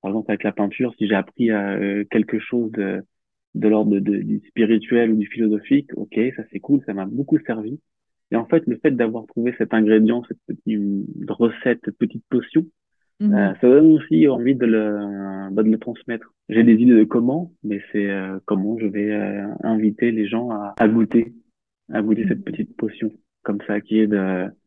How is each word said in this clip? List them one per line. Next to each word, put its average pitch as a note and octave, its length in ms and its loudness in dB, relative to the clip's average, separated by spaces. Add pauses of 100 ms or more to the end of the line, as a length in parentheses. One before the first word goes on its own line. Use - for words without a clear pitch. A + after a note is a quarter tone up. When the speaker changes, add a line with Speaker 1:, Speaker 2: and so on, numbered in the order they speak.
Speaker 1:
par F#2+ 80 -6
exemple, G#2+ 200 -4
avec G#2 140 -2
la G#2 80 0
peinture, A2+ 460 -4
si G#2+ 100 -2
j'ai G#2+ 60 2
appris, A2+ 360 -2
euh, G2+ 600 -2
quelque A2 280 0
chose A#2 340 -4
de, G2 300 -4 (520)
de G#2+ 140 0
l'ordre G#2+ 240 2
de, G2+ 80 2
de, G2+ 220 0
du G#2+ 260 -4
spirituel A2+ 640 2
ou G#2+ 40 2
du G#2 100 -2
philosophique, A2+ 680 0
ok, - 220 -8 (180)
ça A2 60 -12 (100)
c'est G2 80 -10
cool, C#3 260 0
ça G#2 80 -8
m'a F#2+ 120 -6
beaucoup C3+ 400 -2
servi. A2+ 340 -8 (500)
Et - 60 -2
en A2+ 100 -2
fait, E3 200 2
le A#2+ 160 -2
fait D#3 100 2
d'avoir A#2 340 -2
trouvé A#2+ 320 -4
cet A2+ 160 -2
ingrédient, A2 540 4
cette - 180 -10
petite A2 340 -6 (500)
recette, A#2 540 0
cette - 140 -8
petite - 320 -4
potion, C3+ 340 0 (540)
Speaker 2:
Mhm. G#3 160 2
Speaker 1:
euh, G2 280 2
ça B2 60 6
donne D3+ 240 8
aussi D3 360 4
envie B2+ 260 0
de A#2+ 120 -2
le, G2+ 840 -2
bah, G#2 120 0
de A2 80 4
le A2 80 2
transmettre. A#2 560 -12 (160)
J'ai A2+ 140 4
des A#2 100 8
idées A#2+ 220 6
de A2 80 8
comment, B2+ 460 -2 (140)
mais G#2 160 -4 (100)
c'est, G2+ 200 -2
euh, F#2+ 340 -6
comment G#2 340 -2
je A2 80 -4
vais, G#2 240 -2
euh, G2+ 360 -4 (160)
inviter A2 500 0
les G#2+ 160 -2
gens A#2 220 -4
à, G#2 280 -8
à A2+ 80 4
goûter, A#2 460 2 (580)
à A2+ 120 -4
goûter A2 260 -2
cette - 120 -2
Speaker 2:
Mhm. - 40 -14
Speaker 1:
petite - 320 -8
potion, A2 340 -6 (320)
comme G#2 240 -6
ça, G2+ 140 -4
qui A2 200 0
est G#2+ 60 4
de F#2+ 420 -2 (180)